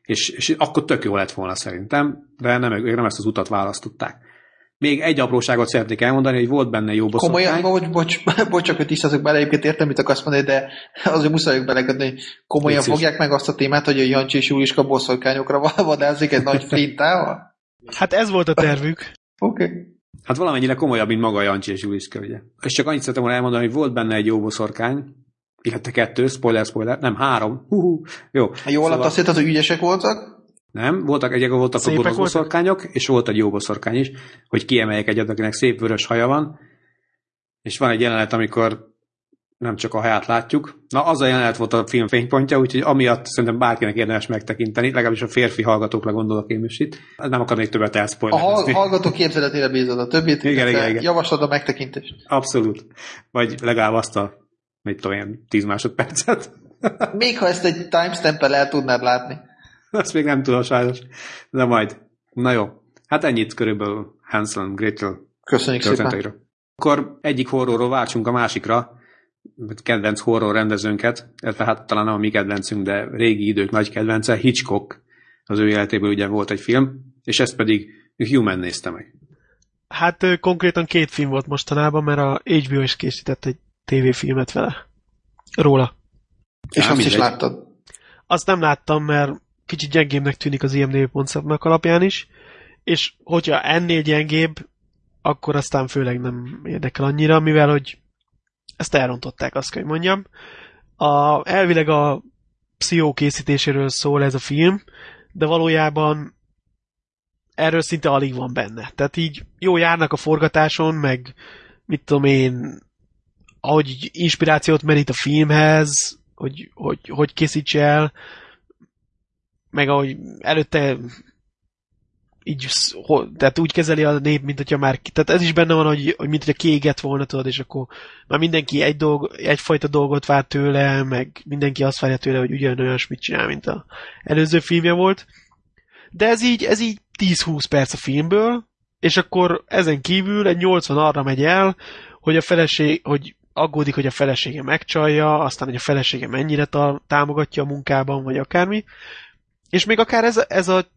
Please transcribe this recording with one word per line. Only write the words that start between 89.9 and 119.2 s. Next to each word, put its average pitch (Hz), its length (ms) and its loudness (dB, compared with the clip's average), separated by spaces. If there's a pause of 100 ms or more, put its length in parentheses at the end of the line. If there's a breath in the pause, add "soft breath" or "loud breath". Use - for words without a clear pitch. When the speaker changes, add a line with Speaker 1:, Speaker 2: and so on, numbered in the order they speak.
Speaker 3:
gyengébbnek 143 440 2
tűnik 139 280 -4
az 135 100 -2
I 139 120 2
M 135 40 -4
D 135 140 2
B 131 80 -2
pontszámnak 147 520 -4
alapján 165 380 4
is, - 260 0 (560 soft breath)
és - 300 -2 (100)
hogyha 160 380 0
ennél 165 400 0
gyengébb, 151 540 0 (680)
akkor 147 340 -2
aztán 135 320 -2
főleg 123 320 -2
nem 123 440 -8
érdekel 147 420 -6
annyira, 151 340 4
mivel 156 300 4
hogy 143 280 0 (800)
ezt - 200 -4
elrontották, 127 600 -2
azt 135 160 -6
kell, - 100 -8
hogy 151 100 -6
mondjam. 185 340 0 (720 loud breath)
A, 147 540 2
elvileg 175 400 2
a 147 340 2 (540)
Pszichó 160 360 0
készítéséről 139 760 0
szól 143 340 0
ez 135 100 0
a 131 60 -4
film, 170 440 2 (480 loud breath)
de 160 140 -2
valójában 156 920 0 (1160)
erről 160 280 2
szinte 156 280 -2
alig 135 260 2
van 127 180 -6
benne. 113 420 -6
Tehát 143 220 -2
így 160 260 -4 (160)
jó 180 180 2
járnak 165 360 2
a 143 40 -2
forgatáson, 156 800 2
meg 131 380 -2 (520 loud breath)
mit - 200 -4
tudom 139 180 2
én, 131 560 2 (800)
ahogy 147 300 2
így 131 220 -12
inspirációt 160 720 2
merít 147 260 2
a 127 40 -2
filmhez, 151 1040 2 (160)
hogy, 139 380 -10
hogy, - 260 -6 (100)
hogy 147 240 0
készíts 151 420 -2
el, 147 380 4 (1600 loud breath)